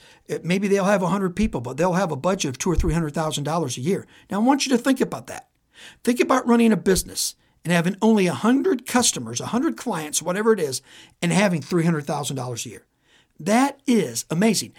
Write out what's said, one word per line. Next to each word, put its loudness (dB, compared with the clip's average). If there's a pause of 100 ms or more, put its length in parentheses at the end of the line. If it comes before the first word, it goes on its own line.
(260)
It, -8
maybe 0
they'll 2
have 2
a -2
hundred -2
people, 0
but -8
they'll 2
have 0
a -4
budget -2
of -8
two -2
or 0
three 2
hundred -2
thousand -4
dollars -4
a -10
year. -2 (240)
Now, -2
I 2
want 4
you -2
to 2
think 0
about -4
that. -14 (540)
Think 0
about 0
running 6
a 2
business -2 (280)
and 0
having 0
only 4
a 0
hundred 0
customers, -2
a -8
hundred -2
clients, -6
whatever 0
it 2
is, -4 (400)
and 0
having 2
three 0
hundred 0
thousand -6
dollars -8
a -12
year. -18 (540)
That 0
is 2
amazing. 0